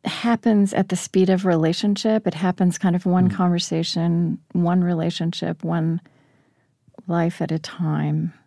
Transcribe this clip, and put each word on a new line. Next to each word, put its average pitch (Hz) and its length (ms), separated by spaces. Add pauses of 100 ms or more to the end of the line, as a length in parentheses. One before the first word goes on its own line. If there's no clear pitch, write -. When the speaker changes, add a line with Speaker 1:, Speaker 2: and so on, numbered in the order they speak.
Speaker 1:
happens 220 680
at 190 140
the 185 80
speed 185 340
of 185 160
relationship. 202 800
It - 100
happens 180 420
kind 175 180
of 180 100
one 180 240
Speaker 2:
Hmm. - 60
Speaker 1:
conversation, 170 1040 (140)
one 175 280
relationship, 170 800
one 165 380 (1040)
life 170 360
at 160 100
a 160 80
time. 156 760 (140)